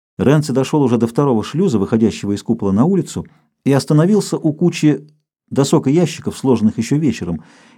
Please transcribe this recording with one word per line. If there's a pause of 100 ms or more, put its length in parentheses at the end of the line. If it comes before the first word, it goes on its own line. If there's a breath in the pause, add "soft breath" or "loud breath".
(180)
Ренци
дошел
уже
до
второго
шлюза,
выходящего
из
купола
на
улицу, (380 soft breath)
и
остановился
у
кучи (460)
досок
и
ящиков,
сложенных
еще
вечером. (360 soft breath)